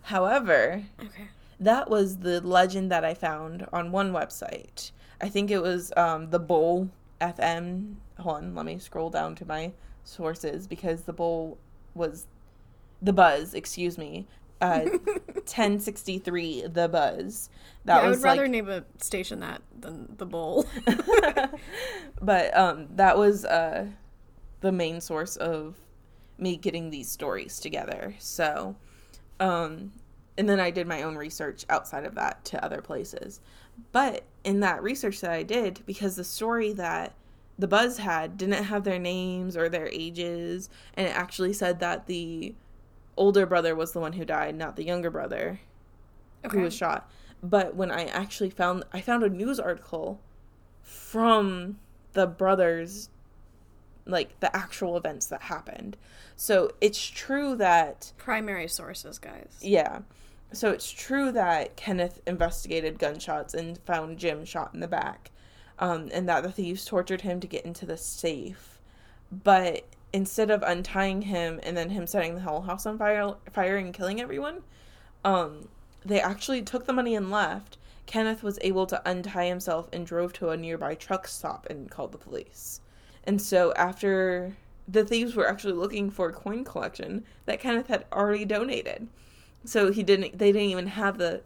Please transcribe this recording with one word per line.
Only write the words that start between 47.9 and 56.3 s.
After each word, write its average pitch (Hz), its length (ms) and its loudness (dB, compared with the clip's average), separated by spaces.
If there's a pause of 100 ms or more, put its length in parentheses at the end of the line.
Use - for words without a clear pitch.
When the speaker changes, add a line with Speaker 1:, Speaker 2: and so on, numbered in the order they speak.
Speaker 1:
I 165 160 0
actually 196 440 -4
found, 180 420 0
I 185 80 -6
found 240 220 2
a 208 60 4
news 214 320 -2
article 175 600 -6 (600)
from 202 960 2 (340)
the 190 140 6
brothers, 180 840 2 (960)
like, 170 340 -2
the - 140 2
actual 185 420 -4
events 160 300 -4
that - 160 -10
happened. - 540 -10 (400)